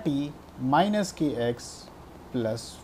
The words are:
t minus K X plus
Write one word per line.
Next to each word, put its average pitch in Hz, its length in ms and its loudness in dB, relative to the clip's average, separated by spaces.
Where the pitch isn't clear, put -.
t 147 80 2
minus 196 460 4
K 147 120 4
X 120 200 -2
plus 113 360 0